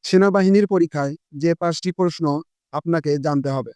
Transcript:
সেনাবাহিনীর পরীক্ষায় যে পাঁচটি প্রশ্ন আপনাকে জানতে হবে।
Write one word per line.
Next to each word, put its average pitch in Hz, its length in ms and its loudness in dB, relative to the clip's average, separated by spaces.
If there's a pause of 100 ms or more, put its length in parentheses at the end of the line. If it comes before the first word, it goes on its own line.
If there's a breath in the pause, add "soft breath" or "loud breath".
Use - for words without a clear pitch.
সেনাবাহিনীর 196 600 4
পরীক্ষায় 156 460 -2 (200)
যে 151 220 -2
পাঁচটি 170 380 -4
প্রশ্ন 170 320 -2 (480)
আপনাকে 156 460 -2
জানতে 139 320 -2
হবে। 131 260 -6